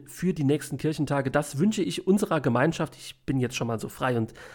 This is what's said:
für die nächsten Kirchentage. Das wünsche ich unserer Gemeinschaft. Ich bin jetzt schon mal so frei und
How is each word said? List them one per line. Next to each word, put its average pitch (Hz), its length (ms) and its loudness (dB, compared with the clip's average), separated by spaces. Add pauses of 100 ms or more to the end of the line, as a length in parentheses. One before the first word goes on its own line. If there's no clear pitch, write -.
für - 260 -2
die 156 120 -2
nächsten 143 340 0
Kirchentage. 143 520 0
Das 147 280 0
wünsche 208 240 2
ich 160 240 -4
unserer 185 340 4
Gemeinschaft. 143 560 2
Ich - 300 -18
bin 135 120 2
jetzt 120 160 0
schon 123 120 -4
mal 117 120 -2
so 135 120 -8
frei 127 260 0
und 110 160 0 (220)